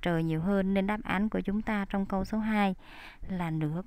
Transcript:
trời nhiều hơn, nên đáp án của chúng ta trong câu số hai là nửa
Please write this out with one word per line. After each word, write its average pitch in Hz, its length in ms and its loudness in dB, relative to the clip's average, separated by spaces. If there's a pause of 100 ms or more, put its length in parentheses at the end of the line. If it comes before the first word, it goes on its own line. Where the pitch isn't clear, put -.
trời 170 220 2
nhiều 160 180 0
hơn, 190 320 2
nên 196 140 2
đáp 214 160 -2
án 202 260 2
của 185 120 0
chúng 202 200 -2
ta 208 280 0
trong 196 160 0
câu 190 200 -2
số 214 120 -2
hai 208 380 2 (540)
là 180 220 -2
nửa 160 360 0